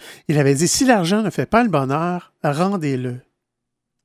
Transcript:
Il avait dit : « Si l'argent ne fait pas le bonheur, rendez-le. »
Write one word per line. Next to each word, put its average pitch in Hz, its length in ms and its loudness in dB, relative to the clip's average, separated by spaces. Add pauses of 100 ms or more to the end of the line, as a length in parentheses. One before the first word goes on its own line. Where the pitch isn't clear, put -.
(300)
Il 147 100 2
avait 139 160 4
dit : « 160 140 0
Si - 160 0
l'argent 208 360 2
ne 202 100 -2
fait 131 160 -4
pas 233 160 2
le 233 60 0
bonheur, 156 600 -2 (120)
rendez-le. » 143 720 -2 (880)